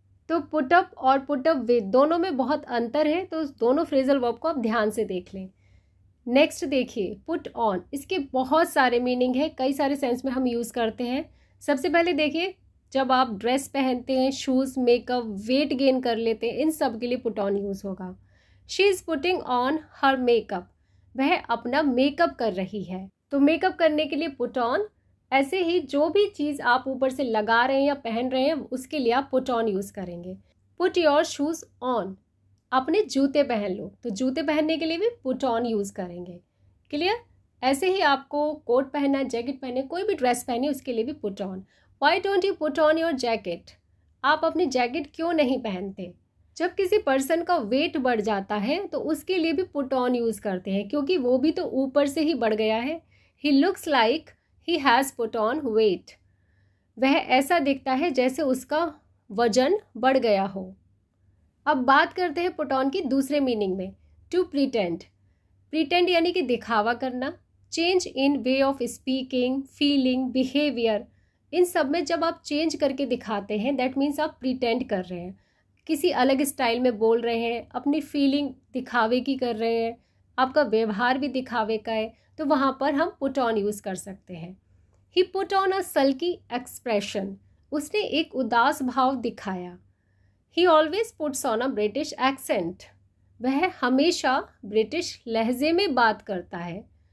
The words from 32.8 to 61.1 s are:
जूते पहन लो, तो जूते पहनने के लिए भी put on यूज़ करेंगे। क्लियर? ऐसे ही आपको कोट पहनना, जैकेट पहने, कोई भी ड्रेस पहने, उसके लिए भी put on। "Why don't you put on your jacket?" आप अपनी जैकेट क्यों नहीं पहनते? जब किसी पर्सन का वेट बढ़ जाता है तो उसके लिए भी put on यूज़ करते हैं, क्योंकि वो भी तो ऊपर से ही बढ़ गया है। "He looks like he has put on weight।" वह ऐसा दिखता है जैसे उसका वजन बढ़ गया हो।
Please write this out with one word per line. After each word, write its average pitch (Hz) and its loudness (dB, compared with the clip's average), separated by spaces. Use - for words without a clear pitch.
जूते 277 2
पहन 208 -2
लो, 196 -8
तो 240 -6
जूते 262 -2
पहनने 311 0
के 320 -2
लिए 320 -2
भी 427 0
put 254 -2
on 240 0
यूज़ 202 -2
करेंगे। 175 -10
क्लियर? 349 0
ऐसे 277 2
ही 381 0
आपको 294 0
कोट 269 -2
पहनना, 277 0
जैकेट 262 -6
पहने, 254 -4
कोई 330 -6
भी 427 -2
ड्रेस 247 0
पहने, 254 -2
उसके 262 -6
लिए 220 -2
भी 277 -6
put 208 -8
on। 190 -8
"Why 339 4
don't 392 0
you 392 0
put 302 -2
on 311 4
your 330 0
jacket?" 226 -4
आप 302 2
अपनी 320 0
जैकेट 254 -2
क्यों 330 -4
नहीं 269 2
पहनते? 190 -8
जब 359 -2
किसी 392 2
पर्सन 294 2
का 349 0
वेट 269 0
बढ़ 247 0
जाता 202 -2
है 294 -2
तो 302 -6
उसके 320 -2
लिए 330 0
भी 359 0
put 277 -4
on 247 2
यूज़ 226 -2
करते 190 -4
हैं, 202 -2
क्योंकि 285 0
वो 254 2
भी 294 4
तो 349 -2
ऊपर 277 2
से 285 -2
ही 311 2
बढ़ 226 2
गया 220 2
है। 302 -4
"He 294 4
looks 381 -2
like 262 2
he 311 0
has 269 4
put 226 -4
on 233 0
weight।" 220 2
वह 262 4
ऐसा 277 2
दिखता 269 0
है 302 0
जैसे 254 0
उसका 294 0
वजन 247 2
बढ़ 262 2
गया 208 2
हो। 190 -8